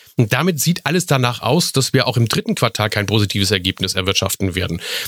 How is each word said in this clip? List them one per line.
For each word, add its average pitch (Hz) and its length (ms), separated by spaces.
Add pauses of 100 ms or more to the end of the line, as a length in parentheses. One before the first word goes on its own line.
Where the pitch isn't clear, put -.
(160)
Und 117 180
damit 156 260
sieht - 280
alles 170 180
danach 127 380
aus, 151 280
dass - 220
wir 131 140
auch 123 100
im 117 100
dritten - 280
Quartal 107 340
kein 104 160
positives 101 460
Ergebnis 92 420
erwirtschaften 95 600
werden. 87 260 (260)